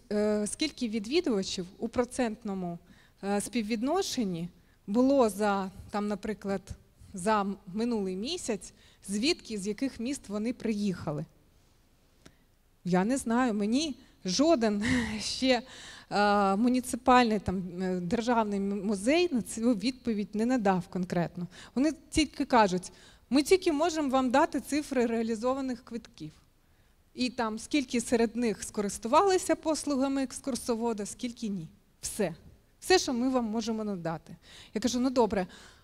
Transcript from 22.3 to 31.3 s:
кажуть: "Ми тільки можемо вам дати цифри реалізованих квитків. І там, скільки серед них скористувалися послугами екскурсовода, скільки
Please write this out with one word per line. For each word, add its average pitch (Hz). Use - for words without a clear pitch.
кажуть: 196
"Ми 269
тільки 359
можемо 311
вам 262
дати 285
цифри 277
реалізованих 233
квитків. 226
І 247
там, 226
скільки 254
серед 233
них 233
скористувалися 320
послугами 277
екскурсовода, 233
скільки 233